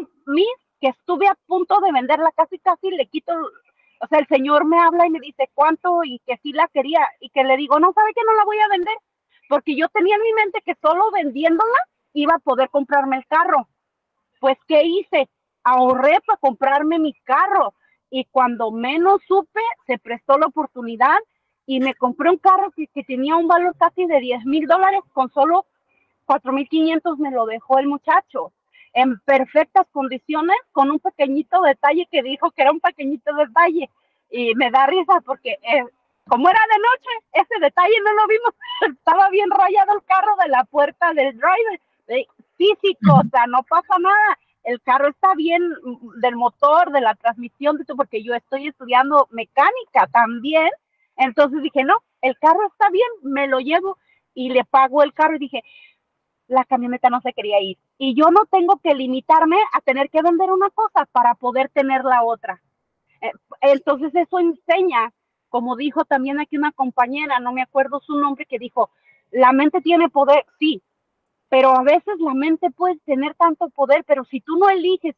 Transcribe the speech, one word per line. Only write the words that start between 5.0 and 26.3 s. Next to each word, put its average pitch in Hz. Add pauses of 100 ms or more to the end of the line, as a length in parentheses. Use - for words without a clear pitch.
y 339
me 320
dice, 277
"¿Cuánto?", 320
y 247
que 247
sí 294
la 320
quería, 294 (140)
y 262
que 269
le 262
digo, 294
"No, 370
¿sabe 427
qué? 466
No 440
la 427
voy 427
a 427
vender", 392 (540)
porque 285
yo 320
tenía 392
en 427
mi 453
mente 427
que 359
solo 359
vendiéndola 330 (340)
iba 294
a 311
poder 262
comprarme 277
el 262
carro. 311 (720)
Pues, 262 (120)
¿qué 311
hice? 339 (360)
Ahorré 254
para 427
comprarme 285
mi 311 (100)
carro, 302 (360)
y 262
cuando 240
menos 311
supe, 403 (240)
se 247
prestó 233
la 311
oportunidad, 254 (500)
y 262
me 262
compré 254
un 359
carro 381
que, 311
que 277
tenía 269
un 339
valor 349
casi 349
de 302
diez 247
mil 294
dólares, 381 (120)
con 262
solo 320 (600)
cuatro 269